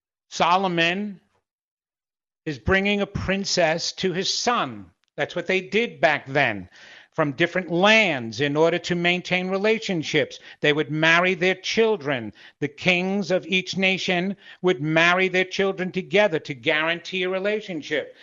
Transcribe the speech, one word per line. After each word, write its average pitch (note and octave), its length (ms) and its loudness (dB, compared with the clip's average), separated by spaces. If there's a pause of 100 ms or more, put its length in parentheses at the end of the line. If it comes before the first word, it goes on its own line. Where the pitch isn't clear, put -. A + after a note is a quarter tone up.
(300)
Solomon F3+ 920 0 (1300)
is D3 120 -6
bringing G3+ 440 0
a G3 40 -4
princess F3+ 840 -2
to F#3 200 -2
his F3+ 200 -4
son. C#3 540 -2 (280)
That's C#3+ 220 -4
what F3 100 -6
they F#3+ 140 0
did F#3 400 -2
back D3 260 2
then, B2 420 0 (440)
from D3 200 0
different E3+ 380 -2
lands E3+ 720 4
in C#3+ 160 0
order E3 220 4
to F3 180 -4
maintain F3+ 520 -2
relationships. F#3+ 920 -2 (200)
They D3+ 120 4
would D3 180 -2
marry E3 440 4
their F3+ 200 0
children. D3 800 -2 (260)
The D3 80 -4
kings F3+ 640 -2
of F#3 160 0
each F#3 300 -2
nation F#3 600 0 (260)
would C#3+ 200 2
marry E3+ 460 4
their F#3 160 0
children F#3 480 -2
together F3+ 480 2
to D3 140 -10
guarantee D#3+ 680 -2
a F#3 60 -2
relationship. F#3 960 -4